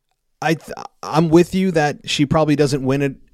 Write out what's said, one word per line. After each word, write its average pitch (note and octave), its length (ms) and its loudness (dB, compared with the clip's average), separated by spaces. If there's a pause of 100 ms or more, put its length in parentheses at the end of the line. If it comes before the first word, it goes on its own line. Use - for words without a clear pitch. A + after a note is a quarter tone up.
(420)
I D#3+ 120 0
th-, - 220 -12 (260)
I'm D3 260 0
with E3+ 260 4
you F#3+ 180 0
that D3 360 -2
she D3 180 0
probably D3+ 300 2
doesn't C#3 280 0
win C#3 180 0
it C#3 140 -4 (180)